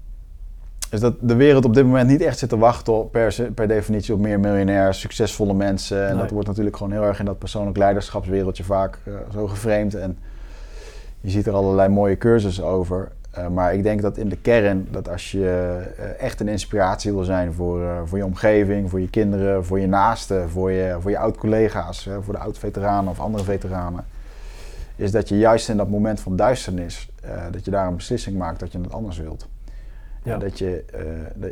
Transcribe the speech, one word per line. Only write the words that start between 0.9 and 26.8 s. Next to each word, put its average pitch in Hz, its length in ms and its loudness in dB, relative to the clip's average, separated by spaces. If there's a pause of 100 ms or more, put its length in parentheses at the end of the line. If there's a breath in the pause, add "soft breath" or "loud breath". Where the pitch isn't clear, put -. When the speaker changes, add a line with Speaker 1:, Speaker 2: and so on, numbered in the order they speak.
Speaker 1:
is 107 100 0
dat 117 200 4
de 120 140 4
wereld 135 300 8
op 113 100 6
dit 135 100 8
moment 127 240 6
niet 143 120 8
echt 165 180 0
zit 123 100 -2
te 117 100 2
wachten 117 340 4
op 110 200 0
per 113 200 4
se, 117 100 -2
per 113 260 0
definitie 107 460 2
op 98 60 2
meer 104 200 2
miljonairs, 98 600 4
succesvolle 104 540 0
mensen. 98 520 0
En 117 60 0
Speaker 2:
Nee. 120 100 0
Speaker 1:
dat 110 80 -4
wordt 104 180 -2
natuurlijk 104 280 -2
gewoon 101 160 -6
heel 104 120 0
erg 101 140 2
in 104 60 -4
dat 98 140 -4
persoonlijk 101 380 -4
leiderschapswereldje 98 880 0
vaak, 95 400 0
eh, 101 80 -10 (200)
zo 104 140 -4
geframed. 104 480 0
En 92 240 -6 (1040 loud breath)
je 98 100 -6
ziet 101 160 0
er 107 80 0
allerlei 98 340 4
mooie 101 300 4
cursussen 101 460 2
over. 90 480 -2 (180)
Eh, 90 180 -8
maar 90 260 2
ik 101 80 2
denk 104 200 2
dat 101 140 0
in 107 120 -4
de 95 80 -4
kern, 101 540 2
dat - 180 -6
als 87 220 -8
je, 90 480 0 (200)
eh, 101 260 -10
echt - 160 -4
een 104 80 -2
inspiratie 104 640 0
wil 95 120 0
zijn 90 280 0
voor, 87 300 -2
eh, 87 220 -4
voor 87 140 -4
je 101 60 -2
omgeving, 101 680 2
voor 92 100 0
je 92 100 -2
kinderen, 98 540 2
voor 95 160 0
je 98 60 0
naasten, 98 640 2
voor 92 200 0
je, 92 300 0
voor 95 100 -2
je 101 80 0
oud-collega's, 107 880 0
hè, 98 180 -6
voor 101 120 -6
de - 60 -6
oud-veteranen 101 680 -2
of 87 100 -6
andere 101 240 -2
veteranen, 92 600 -4 (920 loud breath)
is 101 140 -2
dat 101 180 2
je 101 100 2
juist 113 300 6
in 110 80 0
dat 101 120 0
moment 104 320 0
van 92 160 -4
duisternis, 92 720 -2 (100)